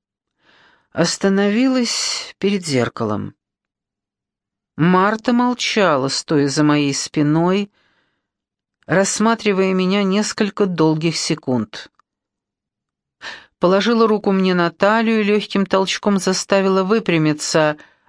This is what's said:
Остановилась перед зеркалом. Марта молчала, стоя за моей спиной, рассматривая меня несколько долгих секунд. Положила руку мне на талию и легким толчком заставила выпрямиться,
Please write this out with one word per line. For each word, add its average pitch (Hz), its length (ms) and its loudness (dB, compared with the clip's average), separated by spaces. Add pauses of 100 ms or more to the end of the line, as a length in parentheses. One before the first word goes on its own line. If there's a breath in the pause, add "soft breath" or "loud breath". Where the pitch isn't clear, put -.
(920 soft breath)
Остановилась 202 1500 0
перед 196 280 -2
зеркалом. 113 680 -2 (1400)
Марта 190 560 0
молчала, 214 720 0
стоя 143 400 0
за 143 160 0
моей 147 300 2
спиной, 165 800 -2 (1120)
рассматривая 196 880 0
меня 185 300 0
несколько 202 640 -2
долгих 160 520 0
секунд. - 720 -4 (1700 loud breath)
Положила 202 480 2
руку 208 240 0
мне 190 220 2
на 175 160 2
талию 220 520 2
и - 20 0
легким 202 420 0
толчком 190 520 0
заставила 190 640 0
выпрямиться, 156 960 0 (320 loud breath)